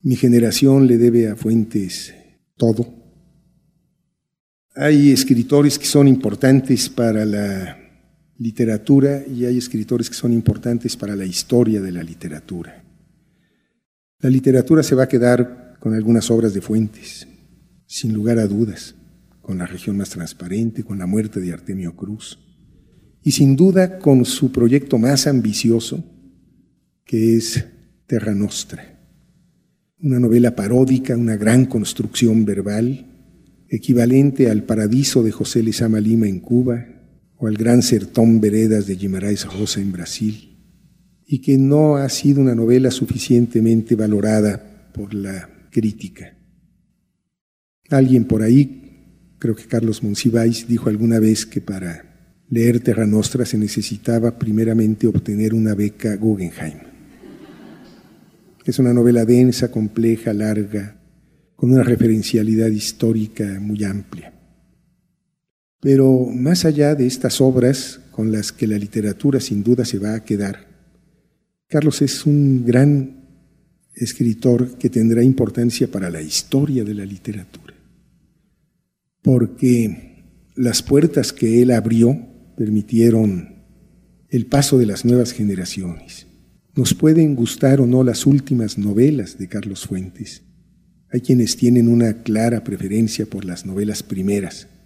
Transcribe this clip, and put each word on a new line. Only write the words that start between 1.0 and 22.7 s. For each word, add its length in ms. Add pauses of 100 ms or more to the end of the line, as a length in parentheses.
a 80
Fuentes 760 (420)
todo. 380 (1800)
Hay 340
escritores 720
que 80
son 200
importantes 800
para 380
la 540 (580)
literatura 880
y 200
hay 120
escritores 540
que 40
son 180
importantes 600
para 200
la 100
historia 560
de 100
la 120
literatura. 840 (1300)
La 100
literatura 540
se 100
va 120
a 40
quedar 680
con 160
algunas 340
obras 240
de 80
Fuentes, 680 (600)
sin 260
lugar 240
a 80
dudas, 480 (480)
con 160
La 80
región 320
más 140
transparente, 720
con 160
La 80
muerte 320
de 140
Artemio 420
Cruz, 420 (840)